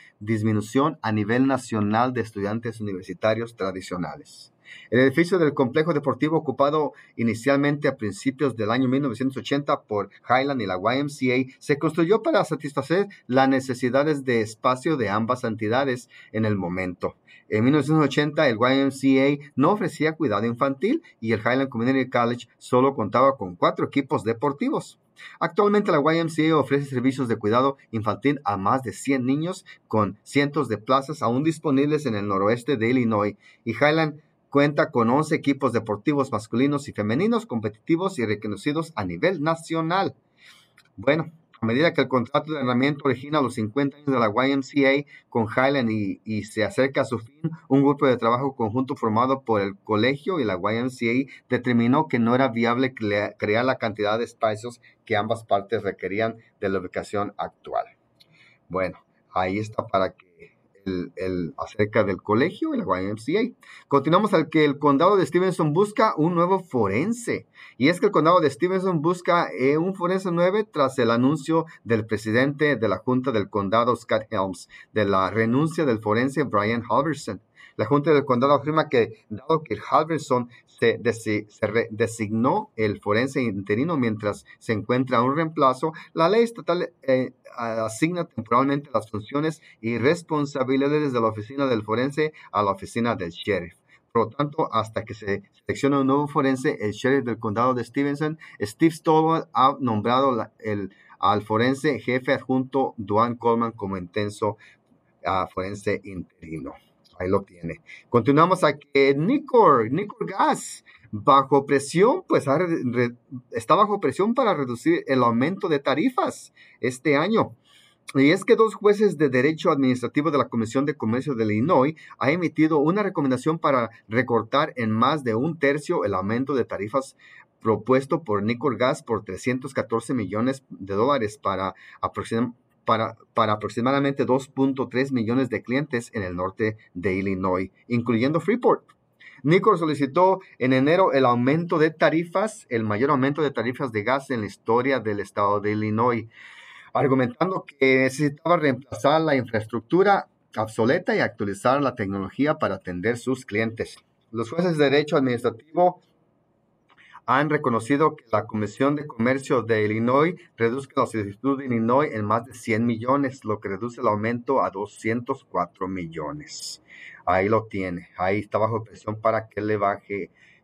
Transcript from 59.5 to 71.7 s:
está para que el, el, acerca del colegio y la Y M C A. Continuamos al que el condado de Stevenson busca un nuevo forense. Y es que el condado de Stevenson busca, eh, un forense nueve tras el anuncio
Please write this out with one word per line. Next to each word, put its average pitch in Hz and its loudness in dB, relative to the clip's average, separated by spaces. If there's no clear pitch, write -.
está 107 -6
para 92 0
que - -20
el, 92 -4
el, 90 -4
acerca 107 -2
del 95 -2
colegio 175 0
y 262 -2
la 196 -6
Y 92 -4
M 107 -6
C 165 -2
A. 220 0
Continuamos 165 2
al 160 2
que 156 4
el 143 0
condado 147 4
de 175 2
Stevenson 175 0
busca 208 2
un 160 2
nuevo 175 2
forense. 127 -2
Y 135 4
es 175 0
que 208 2
el 202 2
condado 175 4
de 151 4
Stevenson 180 -2
busca, 175 0
eh, 135 0
un 180 -2
forense 190 -2
nueve 185 2
tras 135 -2
el 123 2
anuncio 156 2